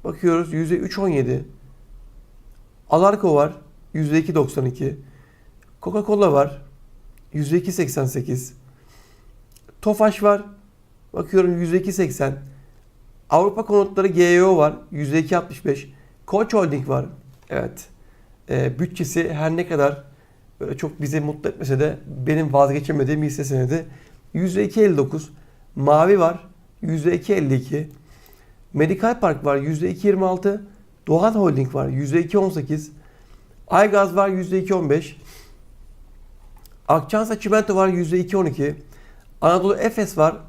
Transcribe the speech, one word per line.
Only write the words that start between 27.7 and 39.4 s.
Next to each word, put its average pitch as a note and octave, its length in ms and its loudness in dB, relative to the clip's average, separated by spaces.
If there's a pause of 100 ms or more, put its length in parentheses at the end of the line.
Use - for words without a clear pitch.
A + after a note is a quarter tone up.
Medikal F#3+ 460 0
Park D3 260 0
var, C#3+ 100 2
yüzde D#3 340 -2
iki F#3+ 180 -2
yirmi F#3+ 180 2
altı. G3 400 -2 (420)
Doğan F3+ 280 2
Holding C#3 400 0
var, C3+ 120 -2
yüzde C#3 360 -2
iki E3+ 140 -2
on G3 120 2
sekiz. D3+ 420 -6 (760)
Aygaz G3 480 4
var, G3 140 2
yüzde F#3 320 -2
iki F#3+ 120 -2
on E3+ 160 0
beş. - 320 -2 (1700)
Akçansa G#3+ 520 -2
Çimento G#3+ 360 0
var, F#3+ 120 2
yüzde F3+ 320 -2
iki F3+ 180 -4
on F#3 80 0
iki. C#3+ 300 -4 (640)